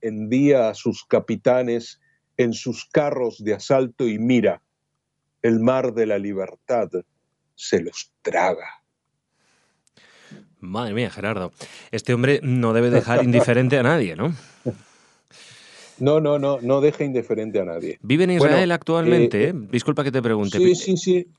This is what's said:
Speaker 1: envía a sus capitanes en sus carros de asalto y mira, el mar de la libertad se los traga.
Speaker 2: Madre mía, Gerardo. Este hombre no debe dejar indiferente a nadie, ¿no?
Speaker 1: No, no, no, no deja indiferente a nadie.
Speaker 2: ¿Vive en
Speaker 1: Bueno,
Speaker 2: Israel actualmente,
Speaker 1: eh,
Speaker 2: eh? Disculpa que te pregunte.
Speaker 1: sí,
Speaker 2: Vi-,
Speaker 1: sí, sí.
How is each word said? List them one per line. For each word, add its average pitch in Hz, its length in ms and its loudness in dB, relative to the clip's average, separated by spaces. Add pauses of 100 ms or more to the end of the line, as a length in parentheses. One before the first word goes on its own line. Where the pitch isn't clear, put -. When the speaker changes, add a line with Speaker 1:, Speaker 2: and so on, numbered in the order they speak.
Speaker 1:
envía 113 680 2
a 107 60 -8
sus - 300 -6
capitanes 117 920 0 (380)
en 120 160 2
sus 110 320 -8
carros 135 580 -2
de 104 120 -2
asalto 131 520 -2
y 107 120 -4
mira, 117 420 2 (800)
el 113 180 2
mar 127 340 0
de 113 120 0
la 104 140 -2
libertad 98 720 -6 (640)
se - 260 -2
los - 300 -12 (100)
traga. - 640 -4 (1800)
Speaker 2:
Madre 104 340 -8
mía, 113 160 -4
Gerardo. 98 420 -6 (400)
Este 117 220 -2
hombre 131 300 2
no 123 300 0
debe 120 180 2
dejar 120 320 2
indiferente 123 560 4
a 123 40 2
nadie, 120 320 0
¿no? 127 180 -4 (1600)
Speaker 1:
No, 143 220 2
no, 147 200 2
no, 139 220 0
no 131 200 2
deja 147 220 2
indiferente 110 560 -4
a 92 60 -2
nadie. 85 360 -8
Speaker 2:
¿Vive 143 240 0
en 180 120 0
Speaker 1:
Bueno, 143 160 4
Speaker 2:
Israel 180 180 2
actualmente, 123 720 2
Speaker 1:
eh, 151 40 0
Speaker 2:
eh? 185 40 -6 (180)
Disculpa 139 320 -2
que 135 80 -2
te 127 100 0
pregunte. 104 360 -2
Speaker 1:
sí, 180 60 4
Speaker 2:
Vi-, 180 120 6
Speaker 1:
sí, 185 220 -2
sí. 180 300 0 (120)